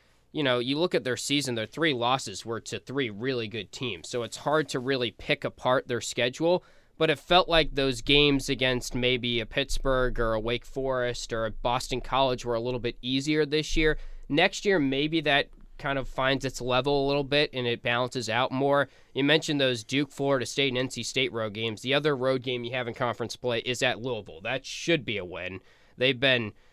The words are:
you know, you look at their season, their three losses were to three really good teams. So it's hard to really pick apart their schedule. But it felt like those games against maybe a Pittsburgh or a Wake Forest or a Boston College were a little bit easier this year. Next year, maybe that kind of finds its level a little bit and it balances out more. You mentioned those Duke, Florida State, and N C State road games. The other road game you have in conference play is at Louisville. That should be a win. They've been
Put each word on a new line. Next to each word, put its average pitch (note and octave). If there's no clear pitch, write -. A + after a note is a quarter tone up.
you D3+
know, B2+
you B2+
look F3+
at C#3+
their B2
season, C3+
their A2
three D3+
losses A#2+
were A2+
to -
three C3
really A2+
good G2+
teams. G2
So B2
it's A2+
hard D3
to C#3
really B2
pick -
apart B2+
their A#2+
schedule. D#3
But D#3
it D3+
felt F3+
like D#3+
those C3+
games C#3+
against B2+
maybe B2
a A2
Pittsburgh B2+
or A2+
a A2
Wake A#2
Forest B2+
or A2+
a A2
Boston B2
College B2+
were A#2+
a A2+
little B2
bit A#2
easier C#3
this D3+
year. D#3
Next E3+
year, G3
maybe D3
that C#3+
kind C#3
of C3
finds C3
its -
level C3
a -
little C#3+
bit C#3+
and B2+
it A#2+
balances A#2+
out A#2+
more. C#3
You -
mentioned D3
those B2+
Duke, C#3
Florida C#3
State, C#3
and B2
N B2+
C A#2+
State C3+
road A2
games. A2
The B2+
other D3
road C3
game B2
you A#2
have B2+
in A2+
conference A#2
play A#2+
is B2
at A#2+
Louisville. G#2+
That B2+
should D#3+
be G#2
a F2+
win. F2+
They've B2+
been A#2+